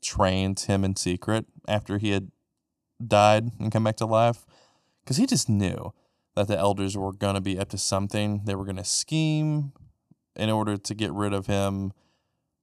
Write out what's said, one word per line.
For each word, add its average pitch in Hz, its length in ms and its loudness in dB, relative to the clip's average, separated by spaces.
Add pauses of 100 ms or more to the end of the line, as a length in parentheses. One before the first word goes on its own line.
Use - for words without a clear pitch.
trained 95 600 0
him 98 220 0
in 95 120 0
secret 101 500 -2 (220)
after 104 300 -2
he 104 140 0
had 98 200 -2 (760)
died 107 540 6
and 110 120 -2
come 110 120 2
back 110 140 2
to 113 80 -2
life. 113 400 2 (600)
'Cause 131 120 -2
he 240 80 2
just 226 240 0
knew 101 440 0 (420)
that 101 120 2
the 101 100 0
elders 98 400 2
were 95 160 -4
gonna 98 280 0
be 95 180 -2
up 98 100 -4
to 98 80 -8
something. 101 680 -2
They 101 100 -4
were 98 100 -6
gonna 95 180 -8
scheme 151 920 -2 (640)
in 107 140 -2
order 107 280 0
to - 180 -8
get 107 160 -4
rid 101 220 -2
of 98 140 -4
him, 98 460 -2 (680)